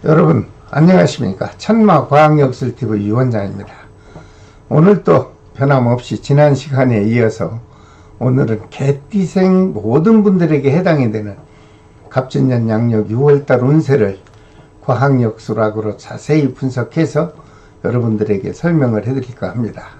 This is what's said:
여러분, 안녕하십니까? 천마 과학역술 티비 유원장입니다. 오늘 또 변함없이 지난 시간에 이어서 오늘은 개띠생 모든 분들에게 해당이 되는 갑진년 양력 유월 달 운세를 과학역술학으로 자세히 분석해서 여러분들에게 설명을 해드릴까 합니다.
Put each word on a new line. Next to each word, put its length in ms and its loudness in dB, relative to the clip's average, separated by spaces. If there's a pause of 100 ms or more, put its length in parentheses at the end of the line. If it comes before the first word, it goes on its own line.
여러분, 420 2 (240)
안녕하십니까? 880 2
천마 500 2
과학역술 680 2
티비 320 -4
유원장입니다. 640 -4 (960)
오늘 340 4
또 280 0 (240)
변함없이 680 0
지난 320 4
시간에 520 0
이어서 540 -2 (600)
오늘은 500 -2
개띠생 1040 -2
모든 480 2
분들에게 500 2
해당이 400 0
되는 240 -8 (760)
갑진년 580 -2
양력 400 -2
유월 380 2
달 160 0
운세를 560 0 (680)
과학역술학으로 1120 -2
자세히 560 -4
분석해서 800 -4 (500)
여러분들에게 680 -2
설명을 540 -2
해드릴까 420 -8
합니다. 380 -8 (120)